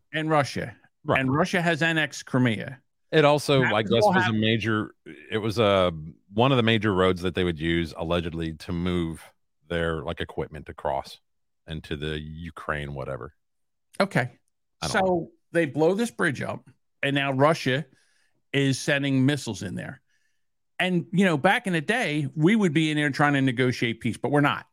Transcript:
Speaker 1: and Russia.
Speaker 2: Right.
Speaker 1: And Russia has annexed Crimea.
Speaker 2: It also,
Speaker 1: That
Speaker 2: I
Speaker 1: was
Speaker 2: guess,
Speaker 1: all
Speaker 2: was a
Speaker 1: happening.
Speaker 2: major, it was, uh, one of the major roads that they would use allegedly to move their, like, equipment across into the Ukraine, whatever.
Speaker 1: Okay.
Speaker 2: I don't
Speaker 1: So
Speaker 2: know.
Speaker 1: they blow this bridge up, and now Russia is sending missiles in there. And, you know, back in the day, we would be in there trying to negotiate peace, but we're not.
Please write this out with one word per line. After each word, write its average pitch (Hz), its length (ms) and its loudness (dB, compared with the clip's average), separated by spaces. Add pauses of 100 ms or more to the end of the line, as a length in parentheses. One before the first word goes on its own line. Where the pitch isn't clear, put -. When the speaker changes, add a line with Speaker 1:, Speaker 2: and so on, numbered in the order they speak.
(140)
Speaker 1:
and 156 180 -4
Russia. - 440 -2 (300)
Speaker 2:
Right. 127 160 2
Speaker 1:
And 131 120 0
Russia 180 280 0
has 165 220 0
annexed 160 420 -2
Crimea. 127 540 0 (360)
Speaker 2:
It 156 100 6
also, 143 360 4
Speaker 1:
That 127 120 2
Speaker 2:
I 107 100 2
Speaker 1:
was 101 80 -4
Speaker 2:
guess, 117 120 4
Speaker 1:
all 208 60 6
Speaker 2:
was 185 80 2
a 185 80 4
Speaker 1:
happening. 110 160 0
Speaker 2:
major, 110 540 0 (360)
it 107 60 -2
was, 104 220 -2
uh, 98 320 4 (420)
one 120 180 4
of 135 60 4
the 117 60 4
major 110 300 2
roads 92 280 2
that 90 140 -4
they 95 80 0
would 85 160 -2
use 82 380 -2
allegedly 82 560 -4
to - 200 -12
move 85 500 -4 (460)
their, 82 340 -4
like, 82 180 -8
equipment 76 480 -10
across 69 500 -8 (480)
into 78 280 -8
the 78 240 -6
Ukraine, 78 760 -10
whatever. 65 400 -12 (680)
Speaker 1:
Okay. 147 320 -2 (500)
Speaker 2:
I 165 60 -6
don't - 40 -6
Speaker 1:
So 214 80 0
Speaker 2:
know. 180 320 0 (220)
Speaker 1:
they 165 120 2
blow 156 280 2
this 233 180 -2
bridge 156 300 -2
up, - 260 -10 (340)
and 139 140 0
now 139 160 0
Russia 135 540 2 (680)
is 135 260 2
sending 139 460 2
missiles 131 380 -2
in 98 120 -8
there. - 260 -12 (760)
And, 175 360 0
you 185 120 4
know, 170 120 4
back 196 300 2
in 185 60 -2
the 160 80 0
day, 156 540 -2
we 165 200 4
would 196 180 2
be 156 180 2
in 151 60 0
there 147 120 2
trying 147 240 2
to 139 80 2
negotiate 123 600 0
peace, 117 160 -2
but 120 140 -4
we're 143 100 4
not. 139 320 0